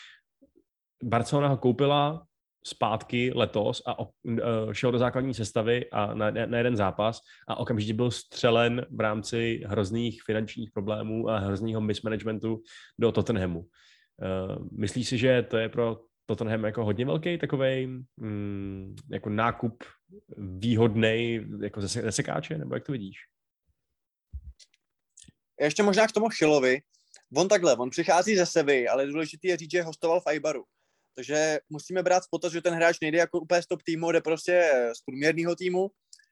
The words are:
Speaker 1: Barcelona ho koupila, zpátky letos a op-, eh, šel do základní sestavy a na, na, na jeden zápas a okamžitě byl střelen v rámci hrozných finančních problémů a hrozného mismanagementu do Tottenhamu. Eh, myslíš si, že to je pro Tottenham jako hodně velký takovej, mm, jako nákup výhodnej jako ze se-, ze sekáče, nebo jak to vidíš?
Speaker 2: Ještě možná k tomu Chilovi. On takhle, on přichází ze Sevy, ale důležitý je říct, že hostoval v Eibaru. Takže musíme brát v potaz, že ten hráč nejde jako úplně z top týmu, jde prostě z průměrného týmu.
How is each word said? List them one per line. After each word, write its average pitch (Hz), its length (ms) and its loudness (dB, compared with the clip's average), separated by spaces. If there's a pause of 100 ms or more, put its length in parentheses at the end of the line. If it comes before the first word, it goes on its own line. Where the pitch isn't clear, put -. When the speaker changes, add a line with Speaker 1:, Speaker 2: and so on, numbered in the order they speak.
(1040)
Speaker 1:
Barcelona 120 440 2
ho 135 100 4
koupila, 143 680 2 (420)
zpátky 120 680 -2
letos 113 500 0
a - 140 -6
op-, - 120 -8 (180)
eh, 113 440 -2
šel 123 180 0
do 123 80 0
základní 127 340 0
sestavy 117 580 0
a 107 220 -2
na, 107 180 0
na, 113 140 -4
na 117 120 -2
jeden 120 180 2
zápas 104 440 0 (280)
a 117 80 -4
okamžitě 110 380 -2
byl 120 180 2
střelen 120 800 2
v 113 100 -10
rámci 113 680 -2
hrozných 107 600 -2
finančních 110 460 -4
problémů 110 580 -4
a 110 100 2
hrozného 107 420 -2
mismanagementu 107 800 -2 (380)
do 117 120 4
Tottenhamu. 92 540 0 (560)
Eh, 95 340 -4 (160)
myslíš 104 380 -4
si, 127 80 -2
že 127 240 4
to 117 160 -2
je 110 120 0
pro 113 280 -2 (280)
Tottenham 113 380 -2
jako 107 220 -2
hodně 104 200 0
velký 160 320 -2
takovej, 131 500 -2 (300)
mm, 101 760 -8 (160)
jako 101 180 -6
nákup 113 540 -2 (540)
výhodnej 110 1080 2 (140)
jako 104 200 -6
ze 98 80 -4
se-, 120 120 -4
ze 110 100 -2
sekáče, - 460 -4
nebo 131 180 -6
jak 123 100 -6
to 151 60 -8
vidíš? 101 260 -8 (2500)
Speaker 2:
Ještě 151 240 2
možná 202 240 4
k 220 40 -2
tomu 220 180 0
Chilovi. 143 520 4 (540)
On 170 120 4
takhle, 175 280 6
on 123 140 -2
přichází 180 460 2
ze 175 100 4
Sevy, 139 420 2
ale 127 180 0
důležitý 156 420 -6
je 175 100 0
říct, 156 140 -10
že 180 100 0
hostoval 165 400 0
v - 60 -4
Eibaru. 151 360 -2 (520)
Takže 151 440 0 (100)
musíme 170 340 -6
brát 180 200 4
v - 60 -20
potaz, 165 240 -4
že 170 80 -4
ten 175 120 0
hráč 170 280 4
nejde 156 160 0
jako 170 220 2
úplně 170 220 2
z - 60 -10
top 165 160 -4
týmu, 165 280 -2
jde 165 100 4
prostě 165 500 2 (240)
z - 60 -18
průměrného 156 540 0
týmu. 185 360 0 (400)